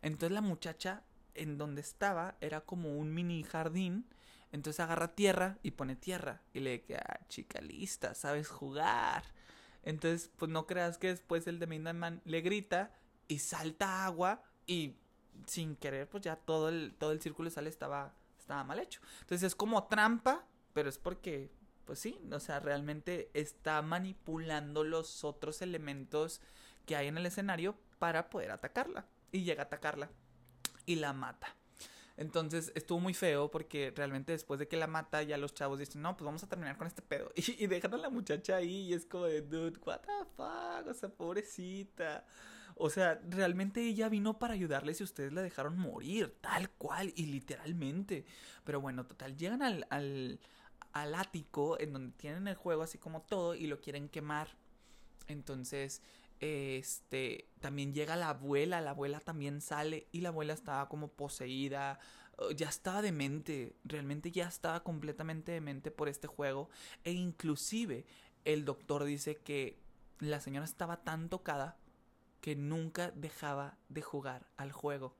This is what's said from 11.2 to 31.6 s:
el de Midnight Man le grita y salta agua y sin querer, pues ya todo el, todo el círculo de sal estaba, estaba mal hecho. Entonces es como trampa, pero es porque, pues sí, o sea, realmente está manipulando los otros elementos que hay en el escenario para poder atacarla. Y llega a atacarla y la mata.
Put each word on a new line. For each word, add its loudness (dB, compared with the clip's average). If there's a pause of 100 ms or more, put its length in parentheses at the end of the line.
el -2
de 0
Midnight -2
Man -4
le 2
grita 2 (340)
y 2
salta 0
agua 4 (220)
y 0 (480)
sin -2
querer, -4
pues -6
ya 0
todo 4
el, 0
todo 4
el 2
círculo -2
de -6
sal -4
estaba, -4 (260)
estaba -4
mal -4
hecho. -6 (200)
Entonces 0
es 2
como 4
trampa, 6 (280)
pero 4
es -6
porque, -2 (340)
pues -6
sí, -4 (120)
o -2
sea, -2
realmente 0
está 2
manipulando 0
los 0
otros -4
elementos -2 (440)
que 0
hay 2
en -2
el 0
escenario 0 (220)
para 4
poder -2
atacarla. -2 (260)
Y 2
llega 2
a 0
atacarla -2 (760)
y 2
la 2
mata. -6 (600)